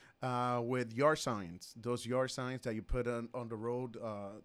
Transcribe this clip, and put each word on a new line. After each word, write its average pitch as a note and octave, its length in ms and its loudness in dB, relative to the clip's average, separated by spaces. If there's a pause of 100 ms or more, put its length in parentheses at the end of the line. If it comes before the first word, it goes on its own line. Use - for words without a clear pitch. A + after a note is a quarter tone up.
(220)
uh, B2 400 2
with A#2+ 320 0
yard C#3+ 240 6
signs, F#2+ 580 -4
those A#2+ 300 -2
yard B2+ 240 2
signs B2+ 360 -4
that A2+ 100 0
you G#2+ 80 -4
put B2 240 2
on, A#2 260 -2
on A#2+ 160 -4
the A2+ 60 -6
road, A#2+ 420 -2
uh, G2+ 360 -6 (120)